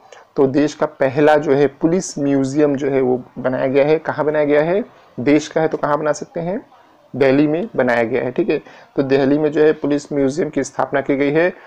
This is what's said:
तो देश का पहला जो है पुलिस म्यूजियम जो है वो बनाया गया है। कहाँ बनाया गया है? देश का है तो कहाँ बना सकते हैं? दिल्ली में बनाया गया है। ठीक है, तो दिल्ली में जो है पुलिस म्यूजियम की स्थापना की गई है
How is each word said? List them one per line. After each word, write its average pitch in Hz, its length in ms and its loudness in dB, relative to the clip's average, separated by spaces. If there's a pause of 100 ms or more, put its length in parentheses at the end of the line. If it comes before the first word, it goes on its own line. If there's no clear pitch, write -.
(360)
तो 139 100 2
देश 143 280 0
का 156 120 -2
पहला 147 500 2
जो 147 160 0
है 143 140 4
पुलिस 165 520 -2
म्यूजियम 143 580 0
जो 143 140 -4
है 135 100 0
वो 127 240 0 (140)
बनाया 131 280 -4
गया 139 180 2
है। 156 140 2
कहाँ 139 260 -4
बनाया 151 200 0
गया 147 180 2
है? 190 220 -2 (360)
देश 147 280 2
का 165 120 -2
है 160 80 0
तो 151 100 -4
कहाँ 147 200 -2
बना 151 140 -2
सकते - 280 -8
हैं? 185 260 -8 (500)
दिल्ली 135 300 4
में 165 300 -2
बनाया 123 260 0
गया 120 200 -2
है। 127 80 -4
ठीक 175 200 -2
है, 147 120 -2 (340)
तो 143 60 0
दिल्ली 139 360 2
में 151 140 0
जो 151 100 2
है 156 100 4
पुलिस 147 400 -4
म्यूजियम 143 380 -2
की 135 140 -2
स्थापना - 360 -4
की 139 160 -2
गई 139 140 0
है 170 220 0 (140)